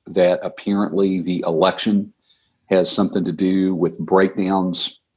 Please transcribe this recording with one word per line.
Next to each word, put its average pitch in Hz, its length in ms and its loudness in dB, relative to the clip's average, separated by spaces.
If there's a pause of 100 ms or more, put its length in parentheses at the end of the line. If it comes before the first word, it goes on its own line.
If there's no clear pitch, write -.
that 90 360 2
apparently 95 800 -2
the 85 240 -2
election 95 680 0 (560)
has 92 240 2
something 98 320 0
to 90 80 -4
do 95 420 0
with 85 240 -2
breakdowns 95 1000 0 (160)